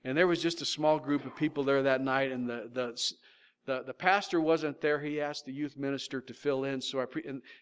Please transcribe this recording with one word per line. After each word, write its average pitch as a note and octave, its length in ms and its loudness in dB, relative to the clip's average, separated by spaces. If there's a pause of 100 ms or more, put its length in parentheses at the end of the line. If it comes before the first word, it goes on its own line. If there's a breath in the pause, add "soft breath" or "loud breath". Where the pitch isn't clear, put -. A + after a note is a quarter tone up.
And C3 120 -2
there F3+ 100 6
was E3+ 140 2
just D#3+ 220 -2
a C3+ 40 -6
small D#3 320 2
group C#3 260 0
of C3 120 -12
people D3 280 0
there C3+ 180 4
that C3+ 180 4
night, C3+ 300 2
and B2 180 -4
the, A#2 240 -6
the, A#2+ 400 -4 (540 soft breath)
the, C3 180 -2
the C3 100 -10
pastor F#3 460 4
wasn't D#3 400 2
there. D3 200 2
He D3 200 -4
asked D3 260 -6
the C3+ 60 -10
youth C#3+ 240 -6
minister C#3 440 -4
to A#2+ 140 -14
fill C3+ 300 0
in. C3+ 160 -2
So C3+ 200 -4
I B2 60 -2
pre-, - 200 -6
and C3+ 160 -8 (200 loud breath)